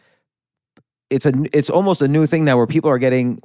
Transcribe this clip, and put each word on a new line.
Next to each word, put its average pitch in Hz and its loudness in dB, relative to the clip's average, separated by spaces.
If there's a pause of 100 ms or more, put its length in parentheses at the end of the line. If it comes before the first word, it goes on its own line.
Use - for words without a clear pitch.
(1080)
it's 135 -2
a, 139 2 (200)
it's 143 0
almost 185 0
a 139 0
new 156 2
thing 160 0
now 131 2
where 117 2
people 156 0
are 131 0
getting 123 -2